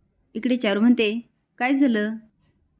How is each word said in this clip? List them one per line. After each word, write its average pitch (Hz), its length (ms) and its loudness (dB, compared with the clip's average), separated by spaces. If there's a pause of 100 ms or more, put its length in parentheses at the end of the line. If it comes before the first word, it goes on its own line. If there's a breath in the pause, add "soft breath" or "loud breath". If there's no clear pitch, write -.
(340)
इकडे 240 220 -2
चारू 208 240 -2
म्हणते, 233 400 2 (400)
"काय 254 140 -2
झालं? 226 420 0 (640)